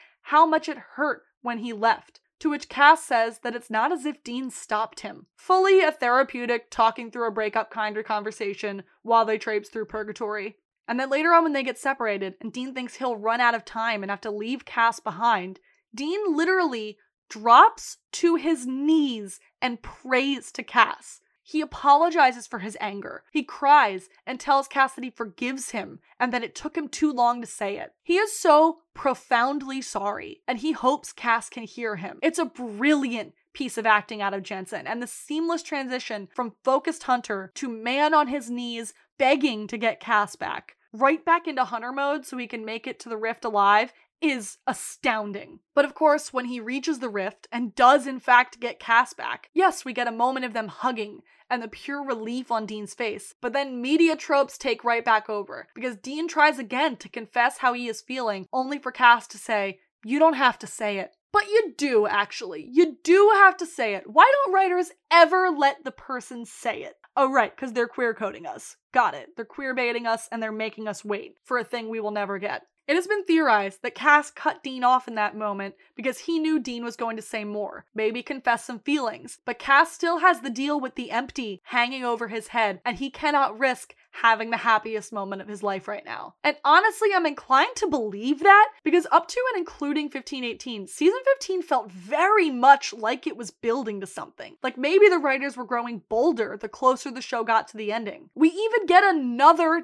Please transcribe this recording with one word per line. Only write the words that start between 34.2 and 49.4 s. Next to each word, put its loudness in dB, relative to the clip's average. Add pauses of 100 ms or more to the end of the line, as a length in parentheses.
out -4
of -8
Jensen, -10
and -6
the -10
seamless -6
transition -8
from -6
focused -2
Hunter -4
to -8
man -2
on 4
his -8
knees -10 (240)
begging 2
to -8
get -2
Cass 0
back, -10 (160)
right 2
back 2
into 0
Hunter -8
mode -2
so -10
he -8
can -10
make -10
it -10
to -16
the -8
rift -6
alive, 4 (280)
is -4
astounding. -6 (140)
But 6
of -6
course, 2
when -4
he -8
reaches -4
the -6
rift -8
and -6
does 6
in -10
fact 4
get -8
Cass 2
back, -10